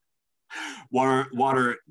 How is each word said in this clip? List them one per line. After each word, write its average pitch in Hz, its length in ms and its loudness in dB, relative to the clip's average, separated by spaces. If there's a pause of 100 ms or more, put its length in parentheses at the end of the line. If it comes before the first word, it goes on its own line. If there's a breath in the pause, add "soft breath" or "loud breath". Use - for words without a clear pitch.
(920 loud breath)
Water, 131 420 2
water, 127 440 0 (140)